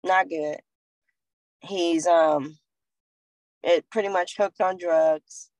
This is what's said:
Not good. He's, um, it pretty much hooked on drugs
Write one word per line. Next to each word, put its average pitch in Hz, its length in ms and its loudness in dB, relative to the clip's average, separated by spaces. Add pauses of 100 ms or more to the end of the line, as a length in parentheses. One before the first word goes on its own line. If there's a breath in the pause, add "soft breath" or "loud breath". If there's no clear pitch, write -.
Not 185 240 0
good. 151 320 -6 (1000)
He's, 170 460 -2
um, 156 500 2 (1080)
it 170 260 0
pretty 208 180 -2
much 180 280 -2
hooked 202 240 -4
on 185 180 -2
drugs 160 800 0